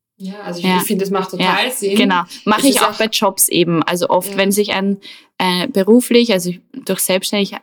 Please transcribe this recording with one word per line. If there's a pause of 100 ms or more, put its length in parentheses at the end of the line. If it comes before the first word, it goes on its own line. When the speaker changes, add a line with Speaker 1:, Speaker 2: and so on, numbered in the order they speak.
(180)
Speaker 1:
Ja,
also
ich,
Speaker 2:
Ja.
Speaker 1:
ich
finde,
das
macht
total
Speaker 2:
Ja,
Speaker 1:
Sinn.
Speaker 2:
genau. (240)
Mache
Speaker 1:
Es
Speaker 2:
ich
Speaker 1:
ist
Speaker 2:
auch
Speaker 1:
auch
Speaker 2:
bei
Jobs
eben.
Also
oft,
Speaker 1:
Ja.
Speaker 2:
wenn
sich
ein, (380)
äh,
beruflich,
also
ich, (120)
durch
selbstständig